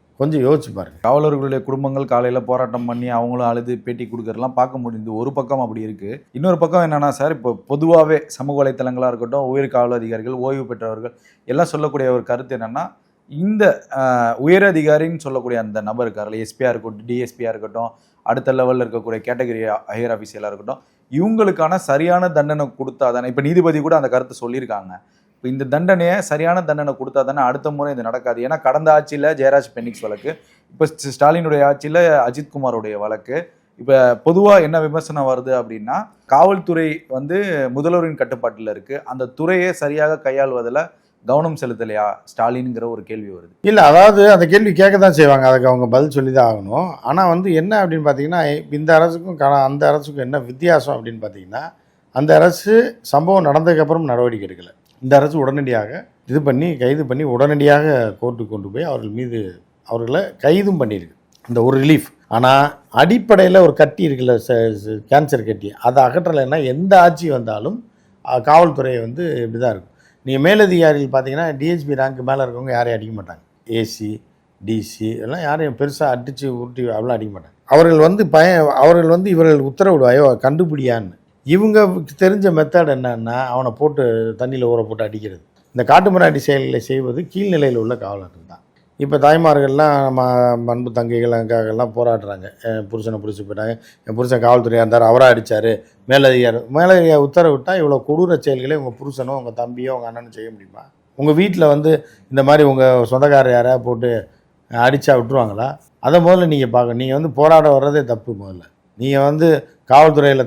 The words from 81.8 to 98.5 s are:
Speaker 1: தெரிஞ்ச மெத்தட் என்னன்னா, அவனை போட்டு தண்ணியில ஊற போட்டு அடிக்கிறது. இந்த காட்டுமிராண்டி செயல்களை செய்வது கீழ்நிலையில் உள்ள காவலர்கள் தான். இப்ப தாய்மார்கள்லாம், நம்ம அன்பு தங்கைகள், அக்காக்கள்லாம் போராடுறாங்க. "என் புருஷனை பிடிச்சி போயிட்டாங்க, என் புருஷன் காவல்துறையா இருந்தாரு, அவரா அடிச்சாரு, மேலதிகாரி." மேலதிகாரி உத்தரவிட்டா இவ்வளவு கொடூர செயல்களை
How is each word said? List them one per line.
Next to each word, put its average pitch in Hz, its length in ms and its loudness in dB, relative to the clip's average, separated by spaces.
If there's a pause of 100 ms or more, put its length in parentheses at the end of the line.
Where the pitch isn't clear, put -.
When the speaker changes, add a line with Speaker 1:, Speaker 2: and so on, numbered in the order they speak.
Speaker 1:
தெரிஞ்ச 196 240 2 (100)
மெத்தட் 156 380 2
என்னன்னா, 120 400 -6 (180)
அவனை 127 180 -2
போட்டு 139 320 -2 (340)
தண்ணியில 127 340 -4
ஊற 117 160 0
போட்டு 110 160 -8
அடிக்கிறது. 104 380 -12 (340)
இந்த 123 140 -2
காட்டுமிராண்டி 175 580 4
செயல்களை 131 320 0
செய்வது 131 420 -6 (120)
கீழ்நிலையில் 156 500 0
உள்ள 120 140 -4
காவலர்கள் 98 540 -14
தான். - 120 -20 (400)
இப்ப 143 140 0
தாய்மார்கள்லாம், 147 840 4
நம்ம 131 200 0 (500)
அன்பு 123 180 -6
தங்கைகள், 117 460 -2
அக்காக்கள்லாம் 113 600 -2
போராடுறாங்க. 101 500 -4 (160)
"என் 110 280 -8
புருஷனை 110 300 -8
பிடிச்சி 104 260 -12
போயிட்டாங்க, 107 260 -8 (320)
என் 110 120 -8
புருஷன் 123 280 0
காவல்துறையா 117 380 4
இருந்தாரு, 113 260 4
அவரா 127 240 8
அடிச்சாரு, 110 400 -2 (340)
மேலதிகாரி." 123 540 4 (160)
மேலதிகாரி 170 480 6
உத்தரவிட்டா 151 560 2
இவ்வளவு 143 260 0
கொடூர 165 320 0
செயல்களை 139 420 -4